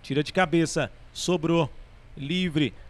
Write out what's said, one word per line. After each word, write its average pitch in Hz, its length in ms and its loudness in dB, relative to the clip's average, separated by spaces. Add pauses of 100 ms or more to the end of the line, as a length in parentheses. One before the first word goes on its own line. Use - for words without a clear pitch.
Tira 139 220 -2
de - 80 -10
cabeça. 165 600 2 (200)
Sobrou. 165 580 0 (480)
Livre. 156 560 0 (160)